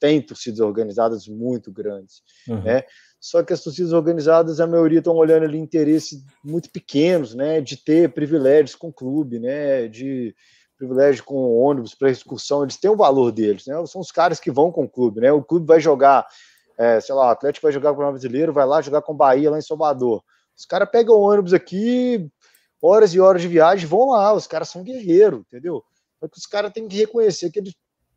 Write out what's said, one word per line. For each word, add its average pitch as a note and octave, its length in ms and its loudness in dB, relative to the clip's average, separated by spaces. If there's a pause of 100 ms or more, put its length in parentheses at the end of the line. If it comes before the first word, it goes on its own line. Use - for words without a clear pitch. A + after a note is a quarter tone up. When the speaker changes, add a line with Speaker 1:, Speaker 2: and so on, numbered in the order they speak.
Speaker 1:
tem D3 220 2
torcidas A2 380 -10
organizadas G#2+ 680 -2
muito A2+ 420 -8
grandes, G2 520 -12 (260)
Speaker 2:
Uhum. A2 140 -6
Speaker 1:
né? A#2+ 220 0 (360)
Só E3+ 220 -2
que E3 100 -4
as E3 100 -6
torcidas E3 300 -6
organizadas, D#3+ 680 2
a E3 60 0
maioria E3 360 2
tão E3 140 0
olhando D#3+ 280 4
ali D#3 140 -6
interesses D3+ 680 -2 (180)
muito D#3 280 -8
pequenos, D3+ 640 -2
né? D3+ 260 -4
De C3+ 160 -12
ter D#3+ 380 2
privilégios D3 600 2
com - 140 -16
o D3+ 60 -18
clube, C3 440 -8
né? C3+ 500 -4
De A#2+ 460 -10 (440)
privilégio C3 440 0
com C#3 140 -10 (220)
ônibus B2+ 360 0
pra C3+ 160 0
excursão, C3+ 520 -6
eles C3+ 160 -8
têm F#3+ 120 0
o G#3+ 60 2
valor C3+ 340 4
deles, G#2+ 360 -2
né? C3+ 80 -10 (100)
São F3+ 160 -14
os F3 100 -14
caras E3 300 0
que - 100 -6
vão D3 220 2
com E3 120 -4
o G#2+ 40 -12
clube, A2 320 -2
né? B2+ 100 4
O D3 120 2
clube E3 240 -4
vai D#3+ 140 6
jogar, C#3 460 4 (500)
é, A#2 240 2
sei C3+ 140 -10
lá, C3+ 140 2
o - 20 4
Atlético C#3 320 -4
vai D3+ 100 2
jogar C#3 220 -2
com C#3+ 80 -6
o C#3+ 80 -2
Brasileiro, C3+ 420 -4
vai C#3 140 2
lá D3+ 160 0
jogar C#3+ 180 -2
com D#3 120 -12
o D3 40 -10
Bahia, C#3 340 4
lá D3+ 60 -2
em D3+ 60 -6
Salvador. C3 600 -4 (340)
Os - 100 -20
caras G3 240 -4
pegam A#3 240 4
o G#3 80 6
ônibus G3+ 320 2
aqui, A#3 760 -2 (540)
horas F#3+ 320 4
e F#3 60 2
horas F#3 200 6
de F3 80 -6
viagem, E3+ 380 4
vão A3 240 0
lá, G#3+ 240 2
os F3+ 120 -4
caras D#3+ 220 -8
são F3 140 -16
guerreiros, G3 580 2
entendeu? C3 420 -12 (360)
Só D#3+ 100 -14
que - 80 -20
os F3 100 -20
caras G#3 260 -6
têm A3 160 -12
que F#3+ 80 -12
reconhecer G#3+ 540 0
que G#3 100 -6
eles F#3+ 140 -14 (420)